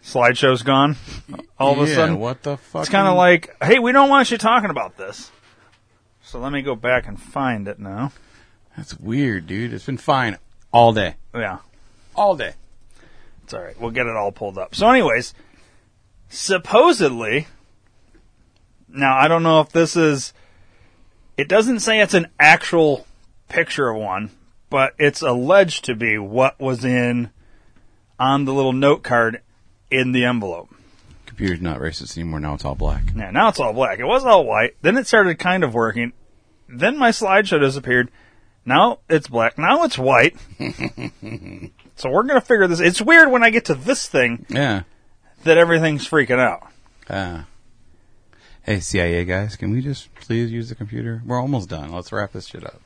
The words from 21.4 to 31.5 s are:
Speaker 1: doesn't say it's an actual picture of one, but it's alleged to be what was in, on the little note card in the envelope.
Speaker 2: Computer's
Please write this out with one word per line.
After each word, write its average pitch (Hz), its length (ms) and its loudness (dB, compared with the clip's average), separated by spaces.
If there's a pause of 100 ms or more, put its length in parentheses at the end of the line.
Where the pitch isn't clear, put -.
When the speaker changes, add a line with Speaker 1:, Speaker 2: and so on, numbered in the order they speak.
Speaker 1:
doesn't 220 320 2
say 220 200 0
it's 202 140 2
an 170 120 2 (120)
actual 156 680 4 (420)
picture 147 400 -2
of 110 120 -4
one, 104 300 -6 (400)
but 135 280 0
it's 147 240 0
alleged 151 640 2
to 127 80 -4
be 110 240 -2
what 117 420 -2
was 131 240 -4
in, 120 460 -2 (920)
on 135 240 0
the 135 80 -4
little 135 220 0
note 139 280 2
card 117 380 0 (500)
in 127 220 0
the 127 140 2
envelope. 101 420 -4 (560)
Speaker 2:
Computer's 90 380 -6